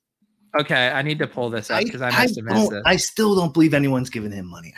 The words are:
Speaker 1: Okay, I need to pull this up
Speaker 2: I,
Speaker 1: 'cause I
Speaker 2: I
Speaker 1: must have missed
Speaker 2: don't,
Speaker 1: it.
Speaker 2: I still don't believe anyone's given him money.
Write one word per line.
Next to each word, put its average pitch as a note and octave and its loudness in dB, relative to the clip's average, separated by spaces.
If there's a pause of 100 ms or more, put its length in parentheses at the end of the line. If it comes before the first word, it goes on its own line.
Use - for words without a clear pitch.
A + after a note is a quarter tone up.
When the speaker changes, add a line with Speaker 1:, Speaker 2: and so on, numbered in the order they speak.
(580)
Speaker 1:
Okay, C#3 2
I C3+ 0
need D3+ -2
to D3 -2
pull A#2+ -4
this A2 -6
up A2+ 2
Speaker 2:
I, A2+ 2
Speaker 1:
'cause G#3+ -6
I B2 -2
Speaker 2:
I B2 2
Speaker 1:
must B3 0
have A2 -10
missed G#3 2
Speaker 2:
don't, G#3+ -4
Speaker 1:
it. - -6
Speaker 2:
I F3+ 0
still G#3 0
don't F3 2
believe D#3+ 4
anyone's C3+ 0
given G#2 -8
him G2 -8
money. E2+ -16